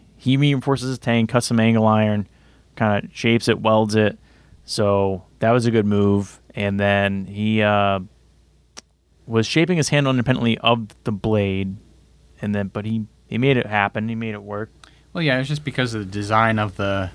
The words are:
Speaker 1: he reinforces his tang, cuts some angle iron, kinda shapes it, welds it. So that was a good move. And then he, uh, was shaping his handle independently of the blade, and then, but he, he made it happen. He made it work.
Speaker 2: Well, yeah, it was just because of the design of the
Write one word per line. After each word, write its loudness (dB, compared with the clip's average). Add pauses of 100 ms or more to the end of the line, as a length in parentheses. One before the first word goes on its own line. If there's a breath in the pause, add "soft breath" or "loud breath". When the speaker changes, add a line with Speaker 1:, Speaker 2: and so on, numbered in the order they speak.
(180)
Speaker 1:
he 0
reinforces 0
his -6
tang, 0
cuts 0
some 0
angle 4
iron, 2 (480 soft breath)
kinda -2
shapes 0
it, 2
welds 2
it. 2 (480 soft breath)
So 0 (160)
that 2
was 2
a 0
good 2
move. 0 (160)
And -2
then 0
he, -2
uh, 2 (1300)
was 0
shaping 0
his 0
handle 2
independently 0
of 0 (160)
the -4
blade, -2 (680)
and -4
then, -4
but -8
he, -4 (220)
he -6
made 2
it -2
happen. 0
He -6
made -8
it -12
work. -10 (440 soft breath)
Speaker 2:
Well, -4
yeah, 2
it 0
was -4
just -4
because -4
of -6
the -12
design 2
of -2
the -2